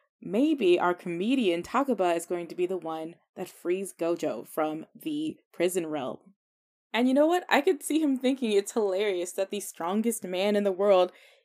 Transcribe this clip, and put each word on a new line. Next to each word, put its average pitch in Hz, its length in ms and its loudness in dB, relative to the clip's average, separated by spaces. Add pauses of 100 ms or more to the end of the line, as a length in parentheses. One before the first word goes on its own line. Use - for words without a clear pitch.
(220)
maybe 214 580 2
our 175 140 2
comedian 175 720 0
Takaba 208 520 0
is 170 100 -4
going 175 220 -6
to 170 80 -16
be 175 100 0
the 185 120 -2
one 160 380 -8 (200)
that 185 120 -8
frees 180 500 -6
Gojo 165 500 -2
from 156 380 -4 (140)
the 156 380 -6 (160)
prison 175 340 0
realm. 139 300 -6 (760)
And 240 140 2
you 262 60 2
know 294 140 6
what? 349 200 0
I 277 140 4
could 294 220 0
see 302 180 0
him 269 160 2
thinking 254 340 -2
it's 202 220 2
hilarious 196 600 0
that 190 180 -4
the 208 80 -4
strongest 208 640 -2
man 190 320 0
in 208 80 2
the 202 80 2
world 185 400 4 (340)